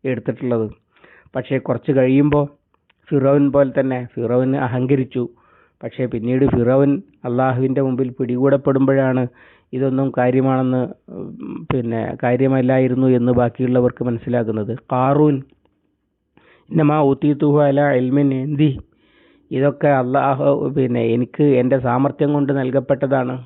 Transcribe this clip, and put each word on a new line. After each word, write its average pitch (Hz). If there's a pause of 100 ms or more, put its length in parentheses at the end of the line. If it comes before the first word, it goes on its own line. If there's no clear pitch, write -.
എടുത്തിട്ടുള്ളത്. 120 (640)
പക്ഷേ -
കുറച്ച് 127
കഴിയുമ്പോൾ 143 (640)
ഫിറോൻ 139
പോലെ 139
തന്നെ 131
ഫിറോൻ 123
അഹങ്കരിച്ചു. 127 (600)
പക്ഷേ 120
പിന്നീട് 123
ഫിറോൻ 127 (340)
അള്ളാഹുവിൻ്റെ 131
മുമ്പിൽ 131
പിടികൂടപ്പെടുമ്പോഴാണ് 135 (500)
ഇതൊന്നും 131
കാര്യമാണെന്ന്, 127 (260)
ഉം, 98 (380)
പിന്നെ 117 (140)
കാര്യമല്ലായിരുന്നു 131
എന്ന് 123
ബാക്കിയുള്ളവർക്ക് 123
മനസ്സിലാകുന്നത്. 113 (160)
ഖാറൂൻ, 143 (1300)
"ഇന്നമാ 151
ഊതീതുഹു 147
അലാ 143
ഇൽമിൻ 135
ഇൻദി", 143 (800)
ഇതൊക്കെ 139
അള്ളാഹു, 135 (220)
പിന്നെ 123
എനിക്ക് 117 (120)
എൻ്റെ 127
സാമർത്ഥ്യം 135
കൊണ്ട് 143
നൽകപ്പെട്ടതാണ് 131